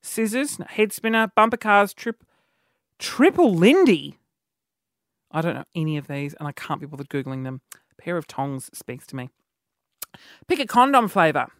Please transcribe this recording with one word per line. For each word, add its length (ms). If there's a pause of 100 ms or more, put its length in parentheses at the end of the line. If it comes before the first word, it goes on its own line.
Scissors, 560
no, 100
head 240
spinner, 420
bumper 220
cars, 380
trip-, 300 (760)
triple 560
Lindy. 640 (1120)
I 100
don't 140
know 100 (100)
any 220
of 120
these, 260
and 120
I 60
can't 280
be 60
bothered 220
Googling 360
them. 180 (120)
A 280
pair 140
of 100
tongs 480
speaks 320
to 100
me. 140 (1160)
Pick 140
a 60
condom 420
flavour. 380 (140)